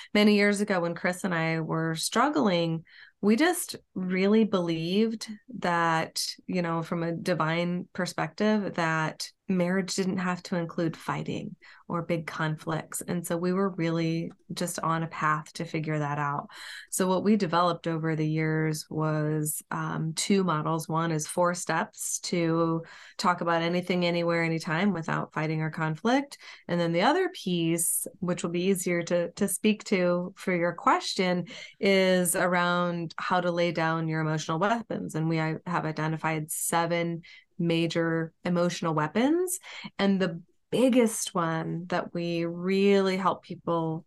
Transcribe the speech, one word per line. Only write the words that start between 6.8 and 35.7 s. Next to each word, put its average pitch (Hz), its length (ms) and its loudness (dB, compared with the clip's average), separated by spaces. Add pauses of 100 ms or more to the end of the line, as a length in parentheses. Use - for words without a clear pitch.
from 165 220 -4
a 170 80 -2
divine 170 800 -2
perspective, 190 840 -2
that 160 540 0 (200)
marriage 185 460 0
didn't 190 240 0
have 180 240 -4
to - 120 -4
include 165 400 -2
fighting 156 600 -6 (320)
or 170 160 -4
big 165 240 -4
conflicts. 156 720 -6
And 175 240 -4
so 175 100 -2
we 175 160 0
were 196 180 0
really 165 640 -2 (220)
just 175 260 -4
on 165 220 0
a 165 60 -4
path 156 460 -2
to 170 120 -6
figure 156 320 -4
that 147 220 -2
out. 143 300 -4 (420)
So 190 160 0
what 185 160 2
we 214 120 4
developed 170 520 2
over 160 280 -2
the 156 120 0
years 156 640 0
was, 156 800 -2
um, 160 420 -4
two 196 300 2
models. 156 440 0
One 165 240 0
is 151 140 -2
four 175 300 0
steps - 680 -4
to 165 580 0 (340)
talk 175 240 0
about 170 220 0
anything, 180 420 0
anywhere, 170 380 2
anytime 165 500 0
without 151 400 -4
fighting 156 300 -2
or 156 80 -2
conflict. 226 680 0 (300)
And 175 120 0
then 170 120 2
the 170 100 2
other 339 280 4
piece, 170 760 0 (140)
which 175 240 -2
will 170 80 -2
be 175 140 -2
easier 180 360 0
to, 170 300 0
to - 160 -2
speak 214 380 0
to 180 520 2
for 185 180 -2
your 170 180 2
question, 180 720 0 (320)
is 185 560 4
around 175 840 0
how 180 240 0
to 180 80 0
lay 175 220 2
down 165 360 0
your 160 140 0
emotional 156 380 -2
weapons. 202 560 -2
And 160 120 0
we, 165 120 0
I 160 160 0 (100)
have 160 200 -2